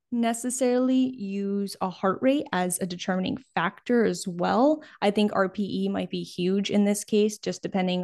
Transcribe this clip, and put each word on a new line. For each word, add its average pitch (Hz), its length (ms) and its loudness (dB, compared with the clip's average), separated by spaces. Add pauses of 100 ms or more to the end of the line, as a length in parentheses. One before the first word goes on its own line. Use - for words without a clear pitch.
(120)
necessarily 254 1000 2
use 202 640 -4
a 190 100 -2
heart 190 320 -2
rate 262 300 2
as 180 280 -2
a 190 60 -4
determining 185 520 -2 (180)
factor 196 480 0
as 180 240 0
well. 190 560 2 (180)
I 202 80 4
think 208 240 2
R 190 140 2
P 190 380 -4
E - 20 0
might 190 220 -4
be 180 120 -6
huge 185 480 0
in 208 140 4
this 202 220 0
case, 214 320 2
just - 260 -8
depending 185 400 0